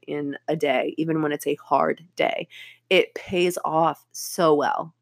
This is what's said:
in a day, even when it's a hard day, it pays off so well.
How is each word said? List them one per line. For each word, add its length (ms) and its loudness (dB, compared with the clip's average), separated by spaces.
in 300 -6
a 80 0
day, 420 0
even 240 0
when 120 0
it's 140 -6
a 80 -2
hard 500 -2
day, 320 -2
it 260 4
pays 500 -2
off 480 0
so 400 2
well. 480 0